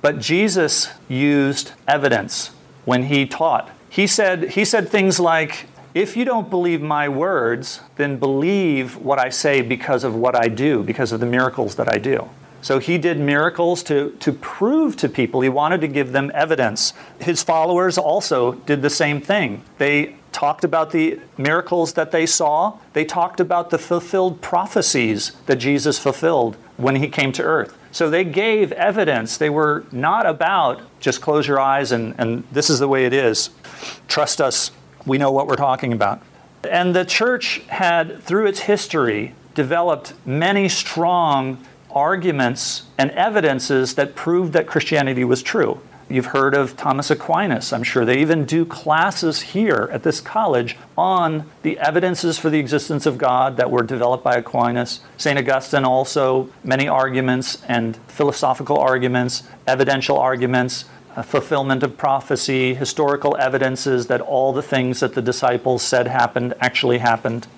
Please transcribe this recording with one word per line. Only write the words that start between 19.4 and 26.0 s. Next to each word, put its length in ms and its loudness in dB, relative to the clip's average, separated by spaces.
They 360 0
talked 320 -2
about 280 0
the 280 0
miracles 560 0
that 180 -2
they 140 2
saw. 520 0
They 100 0
talked 380 -2
about 280 0
the 80 0
fulfilled 640 -2
prophecies 920 0
that 120 2
Jesus 420 0
fulfilled 560 0